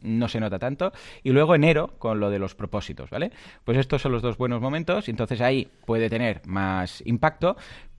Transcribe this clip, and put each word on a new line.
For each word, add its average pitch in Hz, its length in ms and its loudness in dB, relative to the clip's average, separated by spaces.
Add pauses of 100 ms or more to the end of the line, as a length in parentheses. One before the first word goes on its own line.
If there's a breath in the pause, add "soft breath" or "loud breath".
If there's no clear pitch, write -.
no 113 260 -2
se 113 120 -4
nota 101 200 -4
tanto. 143 320 -4 (320 loud breath)
Y 131 80 0
luego 156 240 6
enero, 156 440 4
con 110 200 -2
lo 101 100 0
de 101 100 -2
los 95 160 -4
propósitos, 90 540 -8
¿vale? 165 220 -6 (320 loud breath)
Pues 120 140 2
estos 139 240 0
son 135 100 0
los 117 100 0
dos 117 160 -2
buenos 120 240 -2
momentos, 160 480 -2
entonces 113 320 -4
ahí 127 280 2 (160)
puede 113 240 0
tener 113 360 -2
más 92 600 -2
impacto. 156 520 0 (420 loud breath)